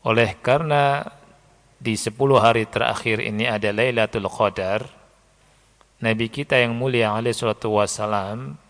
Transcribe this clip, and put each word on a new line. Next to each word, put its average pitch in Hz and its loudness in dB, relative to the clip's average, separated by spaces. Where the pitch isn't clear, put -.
Oleh 113 2
karena 143 0
di 113 -2
sepuluh 123 2
hari 113 4
terakhir 113 -2
ini 110 -2
ada 104 -2
Lailatul 110 0
Qadar, 101 -2
Nabi 113 0
kita 131 0
yang 117 0
mulia 120 0
alaihi 113 -2
salatu 110 -2
wassalam 107 -2